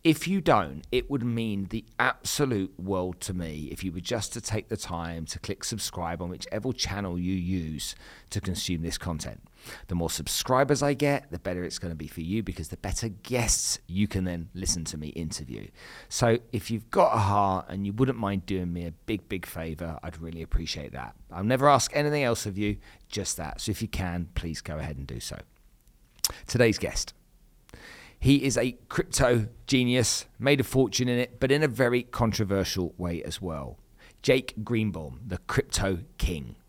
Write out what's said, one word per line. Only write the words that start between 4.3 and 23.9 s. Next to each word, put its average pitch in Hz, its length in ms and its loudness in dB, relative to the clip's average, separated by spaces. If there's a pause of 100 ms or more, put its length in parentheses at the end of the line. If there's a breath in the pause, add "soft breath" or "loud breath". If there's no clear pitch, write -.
to 120 80 -8
take 107 300 -4
the 104 80 -4
time 82 480 -6
to - 140 -10
click - 260 -8
subscribe 87 560 -4
on 87 80 -6
whichever 107 420 -4
channel 95 480 -2
you 90 140 0
use 87 640 -2 (340 loud breath)
to 104 100 -4
consume 90 420 -2
this 82 160 -4
content. 78 440 -6 (480 loud breath)
The 90 60 -2
more 85 140 2
subscribers 131 720 2
I 143 120 4
get, 143 380 2
the 85 60 -6
better 90 280 -4
it's - 140 -6
gonna 85 160 -4
be 76 120 -8
for - 140 -10
you, 95 200 0
because - 280 -6
the - 80 -8
better 107 320 -2
guests - 800 0
you 98 200 2
can 95 160 0
then 87 300 -4
listen 90 320 -2
to 78 120 -8
me 76 120 -8
interview. 62 580 -8 (400 loud breath)
So 117 320 4 (140)
if 117 180 -4
you've 110 200 -4
got 180 220 6
a 113 60 4
heart 98 480 4
and 98 180 -4
you 101 60 -2
wouldn't 127 260 2
mind 101 280 0
doing 90 260 -2
me 87 140 -4
a 82 60 -6
big, - 360 -6
big 95 180 -6
favor, 82 560 -8
I'd 82 200 -10
really 82 200 -8
appreciate 78 520 -2
that. 64 200 -10 (160)
I'll 87 140 -6
never 127 240 6
ask 139 260 6
anything 147 300 2
else 117 220 2
of 98 120 -4
you, 104 200 0 (320 loud breath)
just - 260 -4
that. 78 240 -8
So - 120 -2
if - 100 -2
you 113 80 -4
can, 87 440 -2